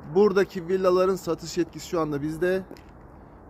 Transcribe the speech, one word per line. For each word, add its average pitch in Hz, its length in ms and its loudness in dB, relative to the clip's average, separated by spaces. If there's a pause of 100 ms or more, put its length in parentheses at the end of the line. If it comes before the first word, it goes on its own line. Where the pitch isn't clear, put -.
(160)
buradaki 190 520 4
villaların 185 480 2
satış 165 420 -6
yetkisi 165 300 -4
şu 175 140 -2
anda 151 200 -2
bizde. 175 420 -2 (880)